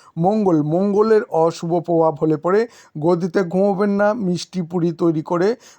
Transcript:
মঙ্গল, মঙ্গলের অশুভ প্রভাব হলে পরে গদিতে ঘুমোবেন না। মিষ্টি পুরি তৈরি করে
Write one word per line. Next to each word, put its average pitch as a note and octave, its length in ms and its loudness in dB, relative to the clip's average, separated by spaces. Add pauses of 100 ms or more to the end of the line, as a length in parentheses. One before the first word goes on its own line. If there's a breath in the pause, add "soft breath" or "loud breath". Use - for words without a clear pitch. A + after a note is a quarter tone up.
(180 soft breath)
মঙ্গল, F#3 440 2
মঙ্গলের G3+ 680 2
অশুভ E3 500 0
প্রভাব E3 420 0
হলে D#3 140 0
পরে G3 300 0 (320 loud breath)
গদিতে F3 440 0
ঘুমোবেন F#3+ 480 0
না। G3+ 240 2
মিষ্টি F#3 480 -4
পুরি E3+ 300 -2
তৈরি D#3+ 300 0
করে F3 340 -2 (220 loud breath)